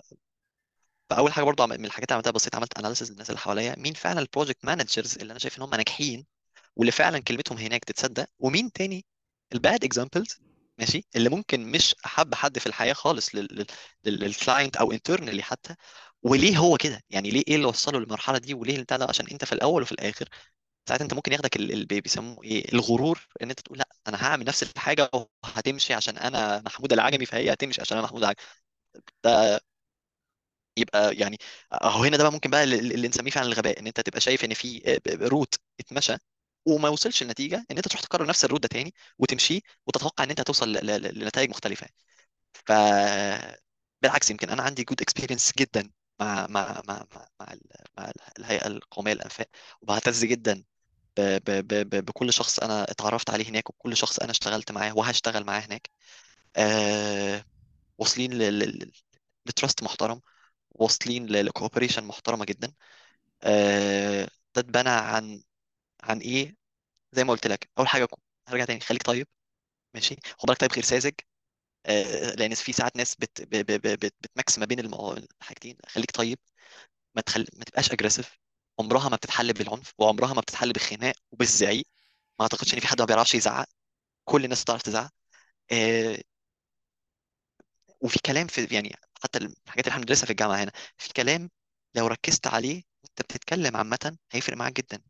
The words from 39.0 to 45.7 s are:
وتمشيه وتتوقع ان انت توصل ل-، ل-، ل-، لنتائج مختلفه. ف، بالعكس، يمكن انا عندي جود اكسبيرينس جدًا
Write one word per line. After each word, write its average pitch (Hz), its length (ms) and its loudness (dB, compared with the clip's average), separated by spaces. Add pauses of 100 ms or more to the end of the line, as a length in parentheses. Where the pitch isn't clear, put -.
وتمشيه 131 420 2 (260)
وتتوقع 139 380 0
ان 131 60 -2
انت 156 100 -2
توصل 127 320 2
ل-، 104 140 -2
ل-، 104 160 2
ل-، 95 160 -6
لنتائج 113 320 0
مختلفه. - 360 -6 (800)
ف، 110 60 4 (1300)
بالعكس، 131 280 4
يمكن - 200 -6
انا 127 120 -2
عندي 127 220 -2
جود - 180 -4
اكسبيرينس - 560 0
جدًا 107 320 0 (300)